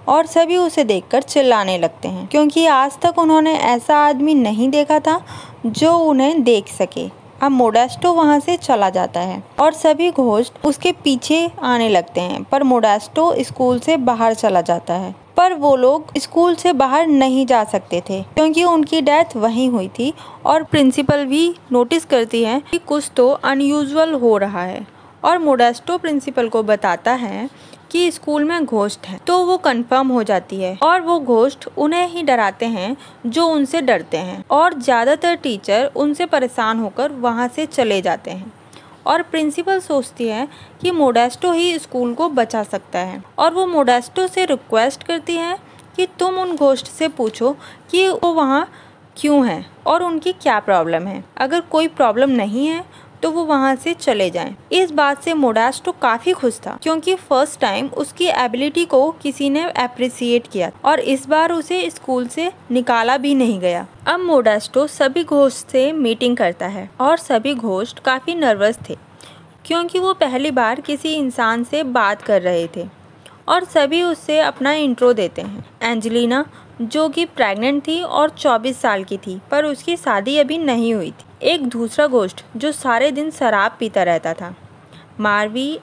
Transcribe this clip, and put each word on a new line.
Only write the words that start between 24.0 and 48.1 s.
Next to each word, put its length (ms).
हो 240
रहा 260
है 220
और 140
Modesto 600
प्रिंसिपल 520
को 140
बताता 480
है 380
कि 200
स्कूल 320
में 220
घोस्ट 420
है, 100
तो 180
वो 120
confirm 500
हो 160
जाती 380
है 220
और 180
वो 180
घोस्ट 480
उन्हें 300
ही 160
डराते 420
हैं 320
जो 220
उनसे 340
डरते 360
हैं 340
और 220
ज़्यादातर 640
teacher 600
उनसे 300
परेशान 540
होकर 320
वहाँ 360
से 180
चले 360
जाते 300
हैं। 220
और 160
principal 580
सोचती 480
है 200
कि 100
मोडेस्टो 600
ही 280
स्कूल 340
को 160
बचा 340
सकता 360
है 240
और 140
वो 120
मोडेस्टो 640
से 180
request 580
करती 320
है 220
कि 120
तुम 160
उन 200
घोस्ट 320
से 200
पूछो 480
कि 180
वो 240